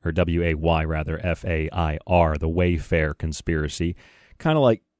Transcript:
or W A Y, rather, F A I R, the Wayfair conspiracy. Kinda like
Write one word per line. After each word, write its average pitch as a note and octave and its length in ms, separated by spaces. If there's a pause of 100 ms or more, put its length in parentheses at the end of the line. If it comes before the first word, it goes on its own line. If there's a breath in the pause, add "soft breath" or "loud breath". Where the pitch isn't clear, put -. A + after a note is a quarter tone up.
or E2+ 80
W E2+ 320
A E2 100
Y, D#2+ 300
rather, D#2 360
F F2 240
A D#2+ 280
I D#2 340
R, E2+ 320
the D#2+ 100
Wayfair E2 680
conspiracy. D#2+ 800 (420 soft breath)
Kinda D#3 220
like A#2+ 220 (180)